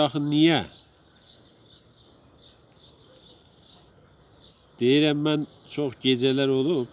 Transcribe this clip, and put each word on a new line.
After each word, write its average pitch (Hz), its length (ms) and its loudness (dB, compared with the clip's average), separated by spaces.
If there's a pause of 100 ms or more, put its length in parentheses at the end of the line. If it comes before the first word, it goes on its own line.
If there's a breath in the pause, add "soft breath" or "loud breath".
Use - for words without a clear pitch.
"Axı, 147 140 -2
niyə?" 147 440 2 (4000)
Deyirəm, 147 460 2
"Mən 151 200 -2 (240)
çox 143 220 -6 (100)
gecələr 131 480 0
olub 135 420 -2